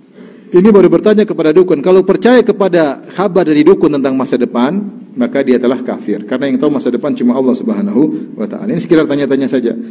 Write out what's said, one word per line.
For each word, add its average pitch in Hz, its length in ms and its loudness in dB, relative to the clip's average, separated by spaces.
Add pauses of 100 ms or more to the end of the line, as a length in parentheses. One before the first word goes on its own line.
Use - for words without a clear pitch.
(520)
Ini 185 160 4
baru 180 240 6
bertanya 208 320 2
kepada 156 240 -2
dukun. 170 320 2
Kalau 185 240 2
percaya 226 400 2
kepada 180 640 0
kabar 185 320 -2
dari 151 240 2
dukun 175 240 4
tentang 139 240 -2
masa 131 240 -2
depan, 123 480 -2 (320)
maka 123 240 -2
dia 123 160 2
telah 123 240 0
kafir. 104 480 -8
Karena 131 240 -4
yang 127 80 0
tahu 151 80 0
masa 131 240 -2
depan 131 240 -4
cuma 120 160 0
Allah 127 240 0
Subhanahu 104 800 -2
wa 110 80 -6
taala. - 240 -10
Ini 160 80 -2
sekedar 160 320 2
tanya-tanya 139 400 -2
saja. 117 240 -2 (180)